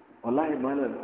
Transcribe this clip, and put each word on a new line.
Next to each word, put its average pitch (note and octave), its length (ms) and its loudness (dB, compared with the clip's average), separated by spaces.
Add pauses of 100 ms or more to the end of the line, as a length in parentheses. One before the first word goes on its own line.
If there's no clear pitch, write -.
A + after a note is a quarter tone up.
(240)
wallahi D3 340 2
malam C3 460 0